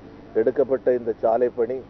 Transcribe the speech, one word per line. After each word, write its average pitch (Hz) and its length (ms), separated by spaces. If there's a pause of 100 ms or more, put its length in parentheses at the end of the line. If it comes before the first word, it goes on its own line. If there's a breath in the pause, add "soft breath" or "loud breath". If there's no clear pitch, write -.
(400)
எடுக்கப்பட்ட 127 480 (100)
இந்த 113 140 (100)
சாலை 120 240 (100)
பணி 120 200 (140)